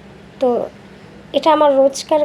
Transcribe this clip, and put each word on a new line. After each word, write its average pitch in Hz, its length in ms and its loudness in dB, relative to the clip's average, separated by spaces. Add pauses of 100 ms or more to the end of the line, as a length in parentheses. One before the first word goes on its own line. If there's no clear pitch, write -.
(380)
তো 254 120 -2 (840)
এটা 294 180 -2
আমার 302 240 2
রোজকার 277 500 0